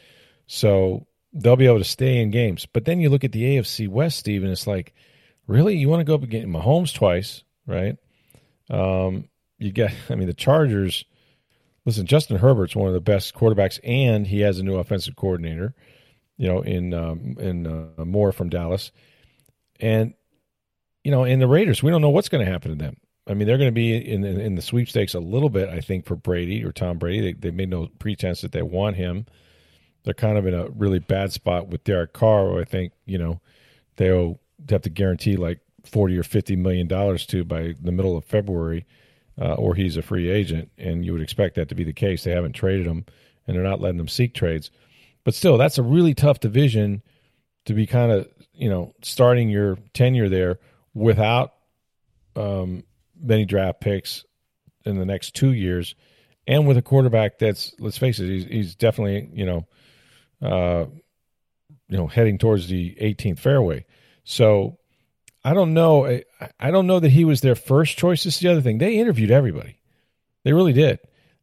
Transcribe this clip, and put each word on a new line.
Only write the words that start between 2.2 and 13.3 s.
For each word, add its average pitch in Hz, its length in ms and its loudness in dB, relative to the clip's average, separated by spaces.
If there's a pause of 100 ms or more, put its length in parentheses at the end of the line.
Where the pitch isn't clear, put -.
in 107 120 0
games. 110 340 -2
But 110 180 -4
then 175 140 0
you 156 120 2
look 139 120 2
at 131 80 -4
the 117 240 0
A 131 60 2
F 95 60 -4
C 110 200 -6
West, 135 320 -2
Steve, 101 240 -4
and 95 80 -2
it's - 160 -6
like, 98 260 -6 (540)
really? 170 300 4
You 139 120 0
wanna 165 160 2
go 156 100 2
up 143 80 0
against 113 260 -6
Mahomes 127 440 0
twice, 95 500 -2 (240)
right? 95 300 -4 (760)
Um, 95 580 -2 (300)
you 101 140 -6
get, 107 280 0
<laughs> - 100 -12
I 120 40 -4
mean, 95 120 -2
the 87 80 -6
Chargers, 120 720 0 (800)
listen, 110 220 -2
Justin 143 300 2
Herbert's 104 400 2
one 101 120 0
of 92 60 0
the 90 60 -2
best 98 340 0